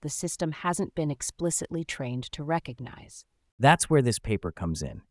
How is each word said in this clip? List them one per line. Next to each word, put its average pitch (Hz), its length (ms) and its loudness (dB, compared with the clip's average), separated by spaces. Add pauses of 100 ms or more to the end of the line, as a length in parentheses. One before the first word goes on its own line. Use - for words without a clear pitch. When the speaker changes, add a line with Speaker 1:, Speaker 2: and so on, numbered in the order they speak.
Speaker 1:
the 147 80 -6
system 170 400 -4
hasn't 175 460 -2
been 151 160 0
explicitly 165 720 -4
trained 123 480 -6
to 156 100 -8
recognize. 143 840 -6 (360)
Speaker 2:
That's 147 280 8
where 151 140 6
this 120 160 2
paper 101 320 -2
comes 80 320 -4
in. 65 280 -8